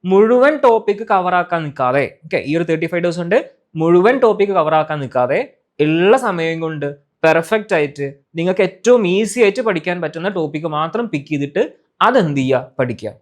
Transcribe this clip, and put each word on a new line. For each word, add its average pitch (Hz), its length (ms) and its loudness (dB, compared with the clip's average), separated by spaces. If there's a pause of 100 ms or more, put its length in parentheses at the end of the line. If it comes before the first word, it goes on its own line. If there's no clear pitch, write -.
മുഴുവൻ 226 600 4
ടോപ്പിക് 220 460 2
കവർ 180 240 0
ആക്കാൻ 175 280 0
നിൽക്കാതെ, 139 640 -2
ഓക്കെ, 156 220 -4
ഈ 147 100 -2
ഒരു 165 80 -2
തേർട്ടി 160 220 -2
ഫൈവ് 170 160 -4
ഡേയ്സ് 175 160 -2
കൊണ്ട് 180 320 -2 (260)
മുഴുവൻ 175 420 4
ടോപ്പിക് 202 300 2
കവർ 160 260 0
ആക്കാൻ 151 260 -2
നിൽക്കാതെ 135 540 -2 (260)
ഉള്ള 170 360 2
സമയം 170 440 -4
കൊണ്ട് 151 360 -8 (280)
പെർഫെക്റ്റ് 170 500 0
ആയിട്ട് 143 400 -4 (200)
നിങ്ങൾക്ക് 175 260 -2
ഏറ്റവും 214 460 2
ഈസി 208 340 0
ആയിട്ട് 226 200 4
പഠിക്കാൻ 180 420 -4
പറ്റുന്ന 160 260 -6
ടോപ്പിക് 156 360 -6
മാത്രം 160 440 -4
പിക്ക് 143 180 -6
ചെയ്തിട്ട് 147 460 -4 (300)
അതെന്ത് 185 380 2
ചെയ്യുക? 127 380 -2
പഠിക്കുക. 120 440 -6